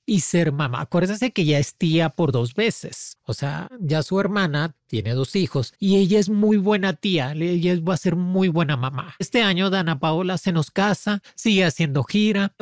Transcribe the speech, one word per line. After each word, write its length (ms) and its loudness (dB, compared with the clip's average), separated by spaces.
y 140 2
ser 320 2
mamá. 300 -4
Acuérdense 500 -2
que 120 0
ya 140 4
es 160 -2
tía 360 2
por 200 0
dos 240 -2
veces, 720 -4
o 100 -6
sea, 340 -6
ya 240 0
su 160 -2
hermana 560 -2
tiene 280 -4
dos 200 -2
hijos 460 -2
y 160 4
ella 240 4
es 80 0
muy 300 2
buena 340 0
tía, 400 -2
ella 480 0
va 140 0
a 20 0
ser 180 -2
muy 320 0
buena 300 0
mamá. 420 -6
Este 240 0
año 260 2
Dana 300 0
Paola 400 -2
se 140 -2
nos 180 0
casa, 500 0
sigue 300 2
haciendo 400 0
gira, 580 0